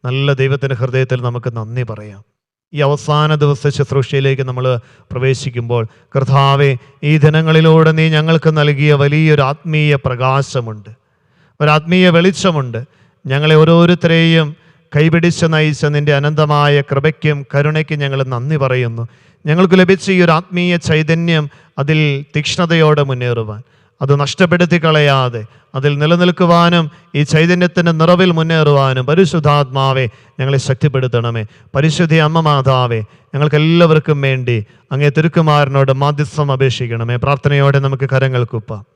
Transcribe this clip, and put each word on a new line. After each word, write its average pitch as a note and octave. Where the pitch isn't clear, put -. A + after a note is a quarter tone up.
നല്ല C3+
ദൈവത്തിൻ്റെ C3+
ഹൃദയത്തിൽ B2+
നമുക്ക് A#2+
നന്ദി A#2
പറയാം. G#2
ഈ -
അവസാന D3+
ദിവസ C#3+
ശുശ്രൂഷയിലേക്ക് C3+
നമ്മൾ B2+
പ്രവേശിക്കുമ്പോൾ, A#2+
കർത്താവേ, C#3
ഈ -
ദിനങ്ങളിലൂടെ D#3+
നീ D#3+
ഞങ്ങൾക്ക് D#3+
നൽകിയ D3
വലിയൊരു D3+
ആത്മീയ D3+
പ്രകാശമുണ്ട്, B2
ഒരാത്മീയ D#3+
വെളിച്ചമുണ്ട്. D#3
ഞങ്ങളെ D3+
ഓരോരുത്തരെയും E3
കൈപിടിച്ച് E3
നയിച്ച D#3
നിന്റെ D3
അനന്തമായ D3
കൃപയ്ക്കും D3
കരുണയ്ക്കും D3+
ഞങ്ങൾ C3+
നന്ദി C3
പറയുന്നു. A#2+
ഞങ്ങൾക്ക് F3
ലഭിച്ച F#3
ഈ -
ഒരു E3+
ആത്മീയ F3+
ചൈതന്യം, D#3+
അതിൽ D#3
തീക്ഷ്ണതയോടെ D3+
മുന്നേറുവാൻ, A#2
അത് C#3
നഷ്ടപ്പെടുത്തി F3
കളയാതെ C#3
അതിൽ C#3+
നിലനിൽക്കുവാനും E3+
ഈ -
ചൈതന്യത്തിൻ്റെ F3
നിറവിൽ F3+
മുന്നേറുവാനും D3
പരിശുദ്ധാത്മാവേ C#3+
ഞങ്ങളെ C3+
ശക്തിപ്പെടുത്തണമേ. B2
പരിശുദ്ധ D#3
അമ്മ D#3+
മാതാവേ, B2+
ഞങ്ങൾക്ക് D3
എല്ലാവർക്കും D#3+
വേണ്ടി B2
അങ്ങേ C#3+
തിരുക്കുമാരനോട് D3
മാധ്യസ്ഥം D3
അപേക്ഷിക്കണമേ. A#2+
പ്രാർത്ഥനയോടെ C#3
നമുക്ക് C3+
കരങ്ങൾ C3
കൂപ്പാം. G#2+